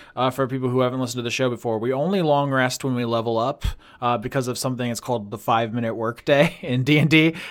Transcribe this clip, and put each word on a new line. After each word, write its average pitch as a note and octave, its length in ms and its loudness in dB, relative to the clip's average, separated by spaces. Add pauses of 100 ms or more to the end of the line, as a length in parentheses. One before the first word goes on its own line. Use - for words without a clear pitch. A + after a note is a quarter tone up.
(160)
uh, B2 140 2
for C3+ 160 0
people B2+ 240 -2
who B2+ 120 2
haven't B2+ 180 0
listened B2 200 -4
to A#2+ 40 -4
the A#2 80 -4
show C3 180 0
before, A2+ 300 -4
we B2 140 -2
only F3 280 0
long C#3+ 300 2
rest C3 320 0
when C3+ 120 -2
we B2 100 -2
level A2+ 320 0
up, B2+ 280 -2 (360)
uh, A#2+ 160 2
because B2 300 -4
of A#2+ 100 -4
something B2 320 -2
that's A#2 100 -4
called G#2+ 320 -4
the A2+ 60 -8
five-minute A2+ 580 -2
workday C#3 640 2
<laughs> - 40 -20
in B2 220 -2
D D3 160 4
and D3 100 4
D. D#3+ 240 6 (180)